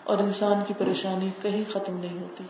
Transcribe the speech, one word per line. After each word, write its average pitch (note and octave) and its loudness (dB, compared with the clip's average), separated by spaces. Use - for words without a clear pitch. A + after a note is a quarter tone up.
اور G3+ 2
انسان G3+ 4
کی G3+ -2
پریشانی F#3+ 0
کہیں G#3 0
ختم F#3+ -2
نہیں F3 -6
ہوتی۔ F3+ -10